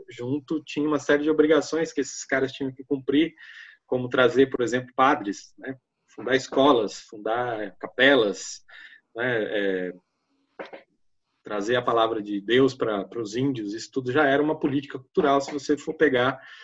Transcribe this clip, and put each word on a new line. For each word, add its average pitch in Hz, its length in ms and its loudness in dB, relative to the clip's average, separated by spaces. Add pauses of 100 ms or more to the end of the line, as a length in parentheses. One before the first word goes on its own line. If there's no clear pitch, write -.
junto 143 540 -6
tinha 151 240 -4
uma 151 100 0
série 147 240 2
de 147 80 0
obrigações 156 640 2
que - 80 -2
esses - 240 -8
caras 131 260 -2
tinham 135 220 -8
que 135 100 -18
cumprir, 147 520 0 (500)
como 127 240 -2
trazer, 127 380 4
por 127 160 -2
exemplo, 123 320 -4
padres, 147 600 0
né, 131 220 -12 (300)
fundar 117 280 -6
escolas, 131 680 2
fundar 110 760 -6
capelas, 123 840 2 (540)
né, 117 280 -2
é, 95 500 -4 (1500)
trazer 107 320 -2
a 123 60 0
palavra 113 420 2
de 101 180 -4
Deus 127 320 4
pra, 107 300 -2
pros 107 320 -8
índios, 113 400 -4
isso - 160 -12
tudo 127 200 -4
já 147 160 4
era 139 140 2
uma 151 180 -2
política 143 380 -4
cultural, 139 440 0
se 135 120 -10
você 147 240 -2
for 151 160 -8
pegar 131 480 2 (220)